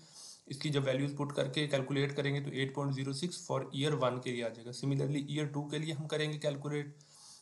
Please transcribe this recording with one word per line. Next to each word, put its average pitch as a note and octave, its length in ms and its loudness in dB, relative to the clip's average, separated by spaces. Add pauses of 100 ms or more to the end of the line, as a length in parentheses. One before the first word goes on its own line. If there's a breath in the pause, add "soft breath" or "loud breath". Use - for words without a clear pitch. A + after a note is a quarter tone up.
(480 loud breath)
इसकी C#3+ 220 -2
जब C#3 140 4
values C#3 340 2
put C#3 140 0
करके C#3+ 360 2
calculate C#3 440 2
करेंगे C#3+ 300 2
तो C#3 100 -4
eight C3+ 240 0
point C#3 180 2
zero C3+ 200 -2
six F3 380 -4
for C3+ 100 2
year C#3+ 300 0
one B2+ 320 2
के C3 80 -2
लिए A#2+ 120 -2
आ A2+ 60 0
जाएगा। A#2 220 -10
Similarly C#3 580 2
year D3 160 0
टू C#3+ 180 -2
के D3 160 -4
लिए D#3+ 140 -2
हम D3+ 140 -4
करेंगे D3+ 300 0
calculate, D3 580 -2 (460 loud breath)